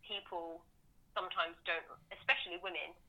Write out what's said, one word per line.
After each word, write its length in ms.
people 640
sometimes 460
don't, 160
especially 480
women 320